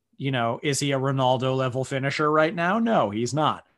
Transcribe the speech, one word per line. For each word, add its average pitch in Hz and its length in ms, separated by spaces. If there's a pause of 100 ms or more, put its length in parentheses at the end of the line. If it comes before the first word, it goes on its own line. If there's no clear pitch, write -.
(160)
you 139 140
know, 120 320
is 143 180
he 143 120
a 135 60
Ronaldo 131 580
level 131 280
finisher 139 460
right 156 240
now? 175 240
No, 208 320
he's 113 220
not. 127 320 (140)